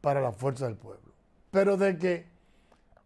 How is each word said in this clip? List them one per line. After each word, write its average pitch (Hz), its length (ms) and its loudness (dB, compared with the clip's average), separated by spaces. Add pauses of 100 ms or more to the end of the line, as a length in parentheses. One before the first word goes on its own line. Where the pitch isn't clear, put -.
para 139 180 0
la 127 120 -2
Fuerza 127 340 -4
del 110 100 -6
Pueblo. - 360 -20 (380)
Pero 196 280 4
de 196 180 2
que 170 320 -2 (760)